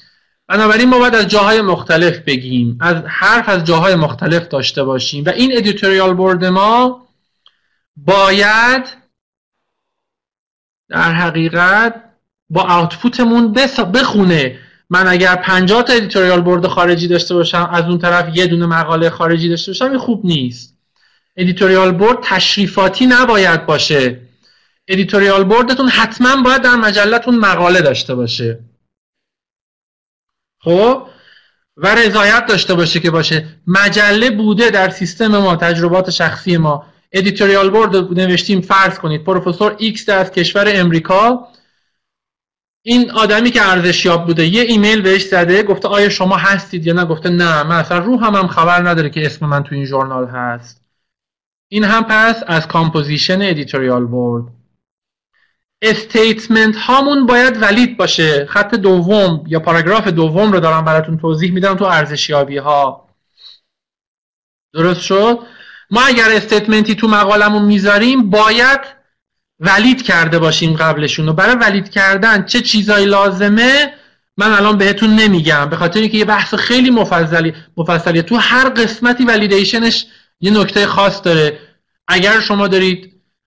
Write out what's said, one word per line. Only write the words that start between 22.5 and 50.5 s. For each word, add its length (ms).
نباید 600
باشه. 560
ادیتوریال 560
بوردتون 440
حتماً 480
باید 260
در 140
مجلتون 600
مقاله 460
داشته 340
باشه. 440
خب؟ 440
و 180
رضایت 500
داشته 300
باشه 240
که 120
باشه. 340
مجله 600
بوده 400
در 200
سیستم 380
ما، 280
تجربات 540
شخصی 480
ما. 280
ادیتوریال 580
بورد 500
نوشتیم، 420
فرض 380
کنید 240
پروفسور 540
ایکس 320
از 220
کشور 360
امریکا، 800
این 280
آدمی 400
که 200
ارزشیاب 540
بوده 220
یه 140
ایمیل 400
بهش 220
زده، 400
گفته 240
آیا 220
شما 280
هستید 500
یا 60
نه؟ 120
گفته 240
نه، 340
من 120
اصلاً 220
روحم 380
هم 120
خبر 420
نداره 200
که 160
اسم 200
من 180
تو 120
این 100
ژورنال 420
هست. 540